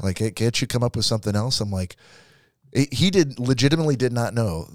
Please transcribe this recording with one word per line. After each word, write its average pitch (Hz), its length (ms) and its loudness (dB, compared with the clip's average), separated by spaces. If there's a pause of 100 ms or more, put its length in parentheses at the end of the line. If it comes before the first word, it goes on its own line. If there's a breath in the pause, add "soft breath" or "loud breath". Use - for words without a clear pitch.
Like, 95 160 -2
"Hey, 110 100 0
can't 113 320 -2
you 120 60 -4
come 120 160 -2
up 120 120 -2
with 113 100 -2
something 107 300 -2
else?" 117 240 0
I'm 104 120 -4
like, 92 240 -4 (760 soft breath)
he, 139 200 2
he 165 180 2
did, 165 300 2
legitimately 139 560 2
did 123 180 0
not 117 220 -2
know 90 400 -2